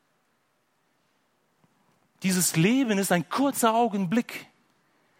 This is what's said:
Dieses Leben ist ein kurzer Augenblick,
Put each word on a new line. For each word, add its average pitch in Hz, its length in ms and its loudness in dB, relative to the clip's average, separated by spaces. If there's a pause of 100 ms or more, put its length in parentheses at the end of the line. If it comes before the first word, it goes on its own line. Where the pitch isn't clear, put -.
(2250)
Dieses 180 340 0
Leben 226 400 2
ist 196 160 0
ein 175 160 -2
kurzer 247 460 0
Augenblick, 220 720 -2 (720)